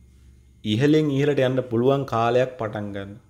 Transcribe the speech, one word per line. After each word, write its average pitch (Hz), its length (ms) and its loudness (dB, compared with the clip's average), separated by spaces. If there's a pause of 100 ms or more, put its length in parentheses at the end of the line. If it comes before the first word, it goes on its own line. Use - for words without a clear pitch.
(640)
ඉහළින් 147 440 2
ඉහළට 139 300 0
යන්න 131 240 0
පුළුවන් 131 420 2
කාලයක් 123 480 2
පටන් 104 360 -8
ගන්න. 98 240 -12 (160)